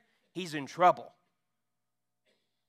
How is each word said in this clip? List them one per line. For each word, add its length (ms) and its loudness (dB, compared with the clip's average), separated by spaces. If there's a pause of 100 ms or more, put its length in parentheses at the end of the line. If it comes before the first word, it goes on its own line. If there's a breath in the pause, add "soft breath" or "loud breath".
(340)
He's 200 -10
in 120 -8
trouble. 480 2 (1600)